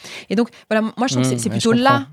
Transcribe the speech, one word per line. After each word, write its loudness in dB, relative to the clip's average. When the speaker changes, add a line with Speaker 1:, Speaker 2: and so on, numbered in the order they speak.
Speaker 1:
Et -4
donc, 0
voilà, 0
m-, -6
moi, -2
je -4
trouve 2
que 2
Speaker 2:
Mmh, -2
Speaker 1:
c'est, -6
c'est -2
Speaker 2:
ouais, -2
je 0
Speaker 1:
plutôt 4
là 4
Speaker 2:
comprends. -8